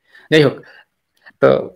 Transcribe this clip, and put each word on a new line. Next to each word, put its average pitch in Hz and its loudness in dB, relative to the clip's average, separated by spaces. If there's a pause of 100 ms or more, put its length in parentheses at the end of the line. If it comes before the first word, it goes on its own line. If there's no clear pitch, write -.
(320)
যাই 151 2
হোক, 131 -2 (880)
তো 135 0